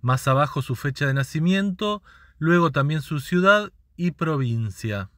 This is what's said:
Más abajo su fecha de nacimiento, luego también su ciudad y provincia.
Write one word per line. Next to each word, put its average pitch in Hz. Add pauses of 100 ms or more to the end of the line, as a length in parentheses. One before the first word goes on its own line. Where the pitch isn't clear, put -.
Más 127
abajo 135
su 127
fecha 143
de 135
nacimiento, 190 (360)
luego 165
también 147
su 151
ciudad 190 (240)
y 175
provincia. 113